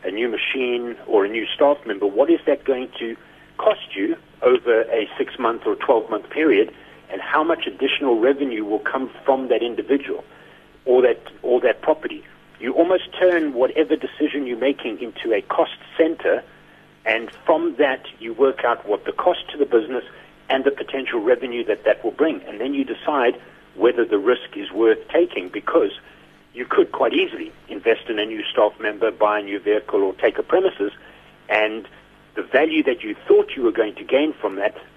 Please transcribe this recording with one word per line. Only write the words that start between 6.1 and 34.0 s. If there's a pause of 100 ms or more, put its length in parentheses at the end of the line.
period, (360)
and
how
much
additional
revenue
will
come (140)
from
that
individual (600)
or
that, (220)
or
that
property? (380)
You
almost
turn
whatever
decision
you're
making
into
a
cost (180)
center (640)
and (160)
from
that, (140)
you
work
out
what
the
cost
to
the
business (440)
and
the
potential
revenue
that
that
will
bring.
And
then
you
decide (360)
whether
the
risk
is
worth (100)
taking,
because (600)
you
could
quite
easily (160)
invest
in
a
new
staff
member,
buy
a
new
vehicle,
or
take
a
premises, (560)
and (480)
the
value
that
you (140)
thought
you
were
going
to